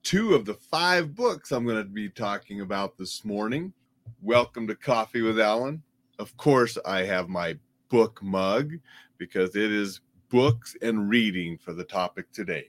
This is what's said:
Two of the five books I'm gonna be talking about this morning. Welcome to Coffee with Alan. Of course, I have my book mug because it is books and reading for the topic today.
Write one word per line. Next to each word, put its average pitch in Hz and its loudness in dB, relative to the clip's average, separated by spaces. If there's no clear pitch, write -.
Two 202 2
of 117 4
the 104 -6
five 170 0
books 220 -2
I'm 120 -2
gonna 110 -2
be 101 -8
talking 101 -6
about 98 -6
this - -10
morning. 110 -4
Welcome 117 0
to 107 -4
Coffee 117 0
with 110 2
Alan. 123 2
Of - -12
course, 127 4
I 92 0
have 92 -2
my 87 -2
book 113 2
mug 98 0
because 92 -2
it 107 0
is 101 -2
books 123 2
and 110 0
reading 92 0
for 87 -14
the 87 -10
topic 90 -6
today. 87 -8